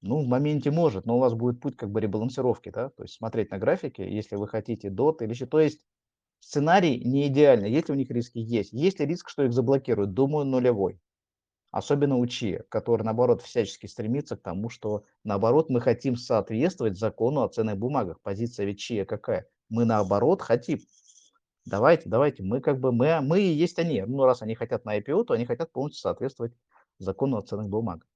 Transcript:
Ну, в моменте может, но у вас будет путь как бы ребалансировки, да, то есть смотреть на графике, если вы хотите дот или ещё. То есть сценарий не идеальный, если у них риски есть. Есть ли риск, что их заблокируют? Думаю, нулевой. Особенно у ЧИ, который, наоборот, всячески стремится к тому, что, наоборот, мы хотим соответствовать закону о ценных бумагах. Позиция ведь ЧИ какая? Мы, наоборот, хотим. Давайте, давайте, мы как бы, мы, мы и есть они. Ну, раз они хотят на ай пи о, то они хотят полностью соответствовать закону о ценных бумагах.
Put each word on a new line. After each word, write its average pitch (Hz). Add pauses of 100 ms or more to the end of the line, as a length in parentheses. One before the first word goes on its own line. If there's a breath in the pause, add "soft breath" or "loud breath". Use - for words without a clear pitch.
Ну, 131
в 127
моменте 143
может, 147
но 117
у -
вас 127
будет 123
путь 139
как 101
бы 107
ребалансировки, 110
да, 117
то -
есть -
смотреть 110
на 101
графике, 117
если 107
вы 101
хотите 110
дот 139
или 107
ещё. 120
То 151
есть 151 (560)
сценарий 147
не 139
идеальный, 131
если 151
у -
них 135
риски 120
есть. 113
Есть 160
ли 147
риск, 175
что -
их 120
заблокируют? 117
Думаю, 139
нулевой. 123 (720)
Особенно 143
у 120
ЧИ, 113
который, 117
наоборот, 113
всячески -
стремится 117
к -
тому, 98
что, 107 (200 soft breath)
наоборот, 113
мы 123
хотим 127
соответствовать 117
закону 117
о 98
ценных 110
бумагах. 113
Позиция 104
ведь 101
ЧИ 101
какая? 101 (220)
Мы, 113
наоборот, 110
хотим. 120 (840)
Давайте, 135
давайте, 123
мы 113
как 135
бы, 131
мы, 147
мы 160
и 196
есть 165
они. 156
Ну, 131
раз 127
они 113
хотят 117
на 107
ай 104
пи 139
о, 208
то -
они 117
хотят 123
полностью 147
соответствовать 120 (460 soft breath)
закону 107
о 101
ценных 104
бумагах. 98 (100)